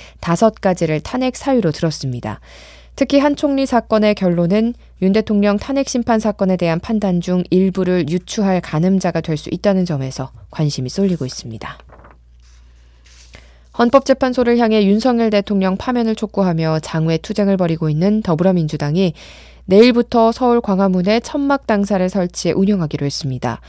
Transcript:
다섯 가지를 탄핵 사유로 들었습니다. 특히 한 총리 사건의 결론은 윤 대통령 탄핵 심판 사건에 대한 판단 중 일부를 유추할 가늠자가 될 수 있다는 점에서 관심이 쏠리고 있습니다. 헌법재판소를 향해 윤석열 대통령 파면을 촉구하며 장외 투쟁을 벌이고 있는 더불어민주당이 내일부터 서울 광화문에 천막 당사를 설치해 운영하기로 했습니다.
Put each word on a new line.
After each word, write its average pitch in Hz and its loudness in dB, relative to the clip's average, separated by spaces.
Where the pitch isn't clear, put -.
다섯 214 0
가지를 156 -2
탄핵 254 -4
사유로 233 0
들었습니다. 127 -6
특히 277 2
한 285 2
총리 269 0
사건의 214 2
결론은 185 0
윤 190 4
대통령 208 2
탄핵 269 -4
심판 233 0
사건에 196 0
대한 170 0
판단 202 -2
중 180 0
일부를 180 2
유추할 185 -2
가늠자가 175 0
될 156 -4
수 - -10
있다는 190 0
점에서 135 -6
관심이 143 -4
쏠리고 180 -2
있습니다. - -12
헌법재판소를 247 2
향해 220 2
윤석열 226 2
대통령 196 0
파면을 233 -2
촉구하며 165 -2
장외 160 -2
투쟁을 202 0
벌이고 165 0
있는 196 0
더불어민주당이 165 0
내일부터 233 4
서울 240 2
광화문에 196 0
천막 277 -2
당사를 202 0
설치해 180 -2
운영하기로 185 0
했습니다. 127 -6